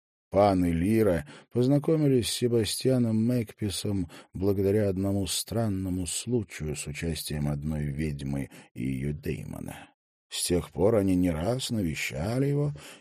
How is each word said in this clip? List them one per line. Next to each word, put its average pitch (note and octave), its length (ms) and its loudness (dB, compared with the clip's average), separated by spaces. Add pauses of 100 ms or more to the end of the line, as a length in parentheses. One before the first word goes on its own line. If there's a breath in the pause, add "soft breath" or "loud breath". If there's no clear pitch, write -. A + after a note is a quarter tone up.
(360)
Пан F#2+ 300 6
и E2+ 40 2
Лира F2+ 540 2 (260 loud breath)
познакомились C#3 800 2
с - 60 -4
Себастьяном A#2 920 2
Мэкписом G#2 840 -2 (240 loud breath)
благодаря G2 560 2
одному G2 360 0
странному F#2+ 800 -2
случаю E2 720 -4
с - 100 -10
участием D2 640 -4
одной D2 360 -4
ведьмы C#2 640 -4 (240 loud breath)
и A#1 100 -6
ее C2+ 300 -2
демона. - 760 -10 (400)
С - 160 -6
тех F2 280 0
пор G2+ 240 4
они F#2+ 200 4
не F2+ 140 4
раз G2+ 400 -2
навещали G#2+ 800 -2
его D3 260 0 (260 loud breath)